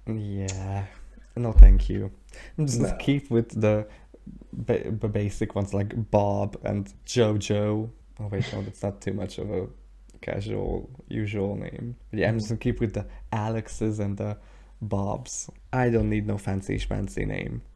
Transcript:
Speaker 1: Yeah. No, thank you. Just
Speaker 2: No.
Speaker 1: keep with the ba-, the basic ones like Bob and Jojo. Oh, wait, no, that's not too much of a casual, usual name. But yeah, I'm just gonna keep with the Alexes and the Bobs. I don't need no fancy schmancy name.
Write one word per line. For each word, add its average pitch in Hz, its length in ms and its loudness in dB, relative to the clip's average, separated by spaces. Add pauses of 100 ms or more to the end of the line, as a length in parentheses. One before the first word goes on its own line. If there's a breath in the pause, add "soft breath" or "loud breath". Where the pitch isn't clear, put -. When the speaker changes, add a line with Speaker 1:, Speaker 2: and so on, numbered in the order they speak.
(180)
Speaker 1:
Yeah. 98 680 -6 (500 soft breath)
No, 120 160 -2
thank 98 380 12
you. 98 220 -4 (480 loud breath)
Just 127 220 0
Speaker 2:
No. - 180 0
Speaker 1:
keep 139 320 0
with 117 180 2 (120)
the 107 260 2 (640 soft breath)
ba-, - 380 -2
the 110 160 -2
basic 104 480 -2
ones 101 180 -2
like 104 380 -2
Bob 101 520 0
and 101 280 -4 (140)
Jojo. 107 840 0 (300)
Oh, 107 120 -8
wait, - 220 -4
no, 101 80 -6
that's 101 220 -10
not 101 180 -6
too 98 120 -4
much 98 240 -8
of 101 140 -8
a 95 160 -4 (540)
casual, 101 680 -6 (180)
usual 101 480 -4
name. 107 400 -10 (160)
But 107 80 -4
yeah, 90 100 2
I'm 113 100 0
just 107 100 -6
gonna 113 100 -4
keep 120 200 -2
with 110 140 -2
the 101 120 -6 (260 soft breath)
Alexes 110 680 -4
and 101 180 -4
the 104 200 -6 (440 soft breath)
Bobs. 104 680 -6 (240)
I 127 160 2
don't 110 200 2
need 107 180 0
no 101 100 -2
fancy 98 400 -4
schmancy 101 500 -4
name. 104 340 -6 (140)